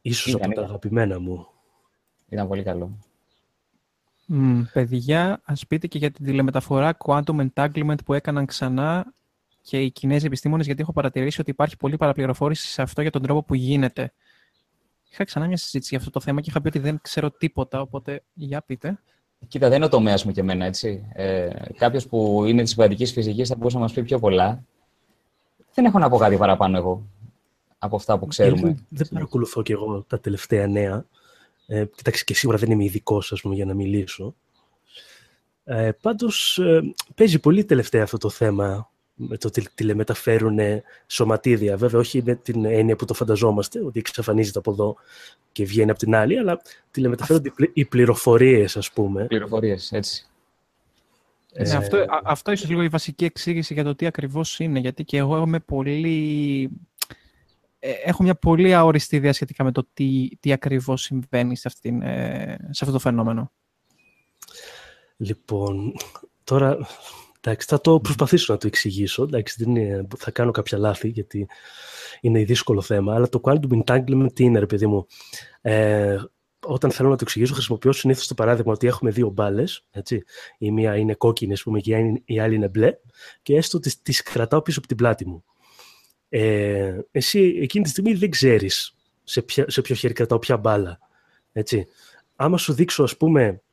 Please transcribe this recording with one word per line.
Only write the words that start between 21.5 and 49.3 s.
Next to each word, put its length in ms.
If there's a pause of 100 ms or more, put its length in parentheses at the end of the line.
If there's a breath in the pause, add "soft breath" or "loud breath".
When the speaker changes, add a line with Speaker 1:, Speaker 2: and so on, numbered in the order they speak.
Speaker 2:
κάποιος 300
που 380
είναι 180
της 80
συμβατικής 420
φυσικής 360
θα 80
μπορούσε 200
να 60
μας 100
πει 100
πιο 160
πολλά. 440 (1120)
Δεν 100
έχω 140
να 100
πω 100
κάτι 180
παραπάνω 400
εγώ 300 (720)
από 180
αυτά 220
που 60
Speaker 1:
Ε, 40
Speaker 2:
ξέρουμε. 340
Speaker 1:
δεν, 260
δεν 240
παρακολουθώ 500
κι 100
εγώ 360
τα 120
τελευταία 460
νέα. 380 (640 soft breath)
Ε, 160
κοιτάξτε, 400
και 100
σίγουρα 240
δεν 120
είμαι 140
ειδικός, 480
ας 80
πούμε, 140
για 100
να 100
μιλήσω. 600 (1300 soft breath)
Ε, 260 (120)
πάντως, 560
ε, 220 (340)
παίζει 240
πολύ 260
τελευταία 380
αυτό 140
το 120
θέμα 600 (240)
με 220
το 100
ότι 280
τηλεμεταφέρουνε 1080 (240 soft breath)
σωματίδια. 680
Βέβαια, 240
όχι 220
με 120
την 300
έννοια 320
που 80
το 100
φανταζόμαστε, 680
ότι 140
εξαφανίζεται 600
από 120
εδώ 260 (560 loud breath)
και 120
βγαίνει 260
από 80
την 160
άλλη, 240
αλλά 220 (300 loud breath)
τηλεμεταφέρονται 580
Speaker 3:
Αυτό 160
Speaker 1:
οι 20
πλη-, 140
οι 80
πληροφορίες, 880
ας 160
πούμε. 320
Speaker 2:
Πληροφορίες, 680